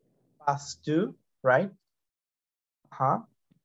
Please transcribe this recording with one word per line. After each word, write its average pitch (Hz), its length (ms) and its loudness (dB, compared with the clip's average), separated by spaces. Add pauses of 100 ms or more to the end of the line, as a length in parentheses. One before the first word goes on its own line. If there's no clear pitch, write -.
(460)
past - 380 -4
two, 175 300 -2 (280)
right? 127 280 4 (1200)
Ajá. 151 340 -2 (380)